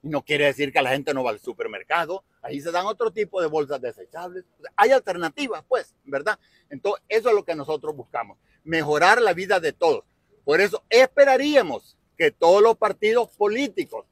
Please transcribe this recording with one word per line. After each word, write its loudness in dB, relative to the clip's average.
Y -12
no -4
quiere 0
decir -2
que 2
la -2
gente -2
no -4
va -2
al -6
supermercado. -6
Ahí -10
se -10
dan -4
otro -4
tipo -6
de -2
bolsas -4
desechables. -14
O -20
sea, -18
hay 4
alternativas, -4
pues, -6
¿verdad? -4
Entonces, -6
eso 0
es 4
lo 0
que -6
nosotros -8
buscamos. -12
Mejorar 2
la 2
vida -2
de -2
todos. 0
Por 2
eso -2
esperaríamos 2
que 2
todos 4
los 6
partidos 0
políticos, -4